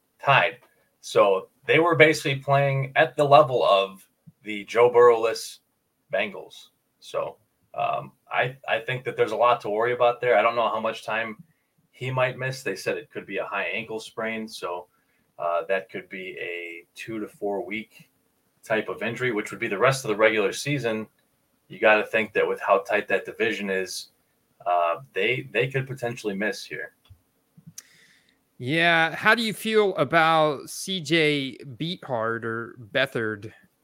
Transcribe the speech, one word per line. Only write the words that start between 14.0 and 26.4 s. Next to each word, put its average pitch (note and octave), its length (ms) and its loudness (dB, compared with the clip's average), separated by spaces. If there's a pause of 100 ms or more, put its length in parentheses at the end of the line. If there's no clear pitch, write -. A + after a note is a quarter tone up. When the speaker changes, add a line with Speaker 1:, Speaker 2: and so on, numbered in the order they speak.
Speaker 1:
sprain, A2 480 -8
so, F2 400 -10 (500)
uh, E2+ 300 -2
that F#2+ 220 -2
could F#2+ 180 -12
be F#2 320 -12
a F2 440 -10 (120)
two A2+ 240 -10
to G2+ 80 -8
four G2+ 360 -6
week G#2+ 460 -12 (540)
type A2 240 -2
of F#2 140 -8
injury, A#2+ 280 -2
which G#2 220 -4
would F#2+ 80 -12
be A#2 80 -4
the G2 100 -4
rest C3+ 260 2
of A2+ 40 -4
the G#2 80 0
regular A2 360 2
season. A2+ 540 -4 (640)
You F#2 100 -18
gotta G#2+ 260 4
think A2 280 -2
that E2+ 160 2
with F#2+ 120 -4
how G2 180 4
tight G#2 300 -2
that F#2+ 160 0
division G2+ 460 -4
is, F#2+ 380 -6 (580)
uh, E2+ 300 2 (160)
they, A#2 400 -2
they B2+ 160 0
could C3+ 180 -4
potentially A#2+ 480 -8
miss G2+ 300 -4